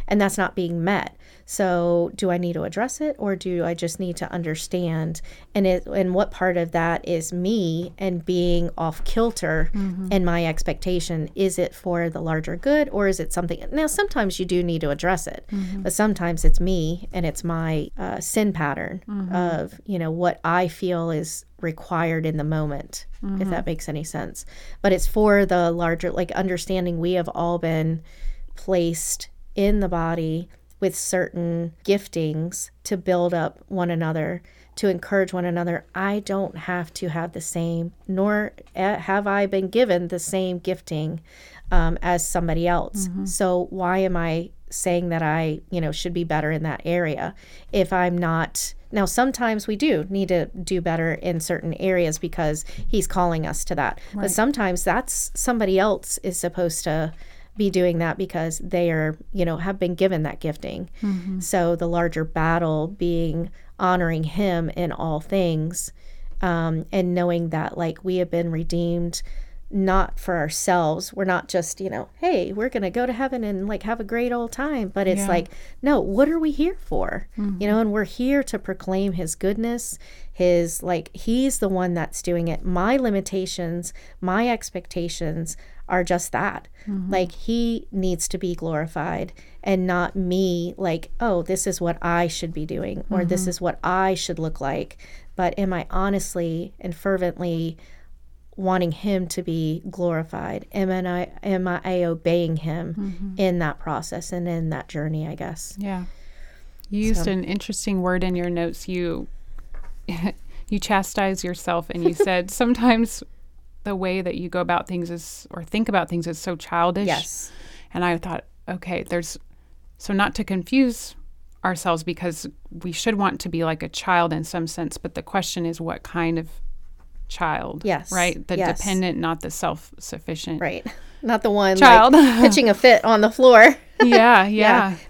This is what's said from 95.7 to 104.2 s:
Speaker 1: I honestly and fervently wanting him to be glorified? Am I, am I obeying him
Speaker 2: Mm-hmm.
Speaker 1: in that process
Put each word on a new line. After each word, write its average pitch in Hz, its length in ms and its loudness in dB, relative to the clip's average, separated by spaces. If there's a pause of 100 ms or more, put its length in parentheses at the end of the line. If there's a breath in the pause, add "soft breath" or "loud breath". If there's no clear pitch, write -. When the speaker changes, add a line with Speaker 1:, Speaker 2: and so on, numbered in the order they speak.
Speaker 1:
I 170 160 -4
honestly 180 920 -2
and 175 140 -8
fervently 170 800 -2 (800 soft breath)
wanting 185 380 0
him 190 360 0
to - 140 -6
be 165 460 -2
glorified? 170 840 -4
Am 190 180 0
I, 180 400 -2 (140)
am 185 240 0
I 180 360 0
obeying 165 520 2
him 160 420 -4
Speaker 2:
Mm-hmm. 190 420 -6
Speaker 1:
in 185 200 2
that 151 180 -2
process - 540 -6